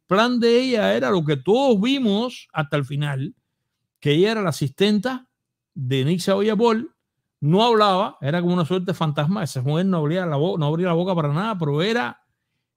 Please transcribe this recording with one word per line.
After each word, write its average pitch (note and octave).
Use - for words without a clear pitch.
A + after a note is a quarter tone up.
plan A#3
de A#3
ella A3
era B3
lo F3+
que D3+
todos G#3+
vimos B3
hasta D#3
el C#3+
final, C#3+
que D3
ella F#3+
era A3
la F#3
asistenta G#3+
de C3
Nixa F3
Villapol, A3
no E3+
hablaba, G#3+
era D#3+
como F3
una F3
suerte F3+
de F#3
fantasma, D#3+
esa C3
mujer D3+
no F#3+
abría D#3+
la D3+
bo-, F3+
no D3+
abría D#3+
la F3
boca F3+
para D3+
nada, G3+
pero D#3
era A#3